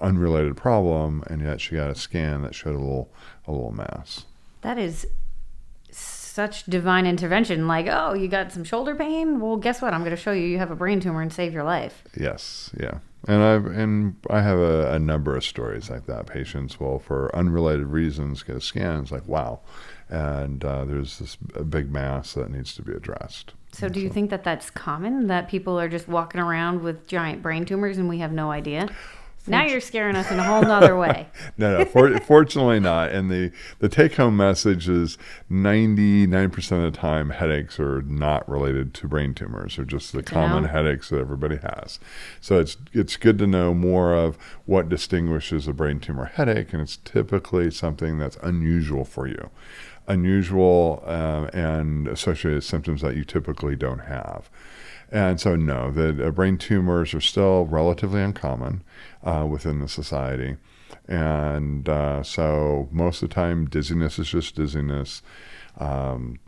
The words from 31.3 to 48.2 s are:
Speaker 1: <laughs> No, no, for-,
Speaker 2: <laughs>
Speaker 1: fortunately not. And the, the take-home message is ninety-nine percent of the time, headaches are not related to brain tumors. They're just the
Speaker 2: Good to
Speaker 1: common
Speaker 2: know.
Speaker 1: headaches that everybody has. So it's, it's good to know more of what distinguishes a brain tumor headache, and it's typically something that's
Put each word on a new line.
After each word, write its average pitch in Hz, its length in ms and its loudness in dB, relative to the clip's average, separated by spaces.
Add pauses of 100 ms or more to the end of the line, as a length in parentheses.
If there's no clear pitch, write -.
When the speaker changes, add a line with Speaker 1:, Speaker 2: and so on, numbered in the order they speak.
Speaker 1:
<laughs> - 140 -14
No, 104 220 4
no, 95 80 4
for-, 127 340 8
Speaker 2:
<laughs> - 60 -6
Speaker 1:
fortunately 147 520 8
not. 82 320 4
And 95 200 -2
the, 90 220 0 (260)
the 104 100 4
take-home 135 480 6
message 98 500 4
is 85 300 2 (320)
ninety-nine 101 1040 6
percent 87 340 0
of 78 80 0
the - 60 -14
time, 76 320 0
headaches 76 500 -2
are 69 220 0
not 73 440 0
related 67 480 0
to - 140 -8
brain 71 240 0
tumors. 50 440 -10
They're 67 100 -6
just 69 260 -8
the 67 60 -4
Speaker 2:
Good 65 80 -6
to - 80 -6
Speaker 1:
common 78 300 2
Speaker 2:
know. 76 40 0
Speaker 1:
headaches 76 400 0
that 71 120 0
everybody 71 360 -2
has. - 420 -10 (440)
So 92 180 4
it's, 76 160 0 (160)
it's 104 240 0
good 110 220 6
to 101 80 2
know 90 260 4
more 87 420 4
of 82 220 2 (300)
what 87 240 2
distinguishes 82 760 -2
a 76 60 -2
brain 73 280 0
tumor 67 260 -6
headache, - 480 0
and 78 80 -2
it's - 160 -8
typically 92 720 0
something 78 480 -4
that's 71 240 -6